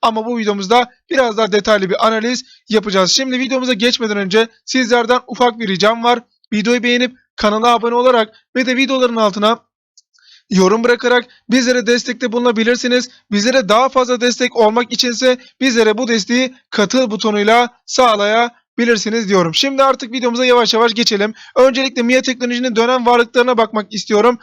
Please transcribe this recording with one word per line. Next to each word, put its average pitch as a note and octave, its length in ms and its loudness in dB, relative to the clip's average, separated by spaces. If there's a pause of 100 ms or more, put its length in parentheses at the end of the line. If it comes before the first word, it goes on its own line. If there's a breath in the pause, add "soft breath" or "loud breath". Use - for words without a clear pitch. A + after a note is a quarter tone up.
ama A3 240 -2
bu A#3+ 120 -6
videomuzda G#3 540 -2 (180 soft breath)
biraz B3 280 0
daha A3 140 0
detaylı G#3 380 0
bir G3 180 0
analiz A3+ 360 -2 (260 soft breath)
yapacağız. G3 420 0
Şimdi C4 280 -2
videomuza B3+ 340 -2
geçmeden A3 440 -2
önce G3+ 300 0 (180 soft breath)
sizlerden A#3+ 600 0
ufak A#3+ 320 -2
bir A3+ 80 -6
ricam G#3 360 0
var. A#3+ 160 2 (340)
Videoyu G#3+ 300 0
beğenip A#3+ 340 -2 (180)
kanala A3 380 0
abone A#3 220 -2
olarak A#3+ 340 2 (260 soft breath)
ve B3 100 0
de B3 120 -2
videoların B3+ 380 0
altına G#3+ 440 0 (920 soft breath)
yorum F#3+ 340 2
bırakarak A#3+ 420 0 (240 soft breath)
bizlere B3 380 0
destekte A#3+ 440 -2
bulunabilirsiniz. A#3+ 800 0 (220 soft breath)
Bizlere G#3+ 380 0
daha B3 200 2
fazla B3 320 -2
destek B3 340 -2
olmak A3+ 360 0
içinse B3 460 0 (240 loud breath)
bizlere A3+ 360 2
bu B3 100 -4
desteği A#3+ 480 -2 (140 loud breath)
katıl A3 420 0
butonuyla G#3+ 580 0 (160)
sağlayabilirsiniz A3+ 1400 0
diyorum. F3 260 2
Şimdi C4+ 280 0
artık C4 280 0
videomuza B3 340 -2
yavaş A#3+ 280 2
yavaş A3+ 200 2
geçelim. G#3+ 400 -2 (220 loud breath)
Öncelikle C4 460 2
mia B3+ 200 2
Teknoloji'nin B3 540 -4
dönem A#3+ 300 0
varlıklarına A#3+ 520 2
bakmak G#3+ 360 -2
istiyorum. A3 500 0